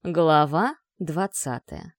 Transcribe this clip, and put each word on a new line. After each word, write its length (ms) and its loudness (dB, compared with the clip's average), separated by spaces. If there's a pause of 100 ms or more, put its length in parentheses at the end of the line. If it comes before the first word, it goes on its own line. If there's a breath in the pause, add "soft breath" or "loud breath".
Глава 680 2 (220)
двадцатая. 1000 -8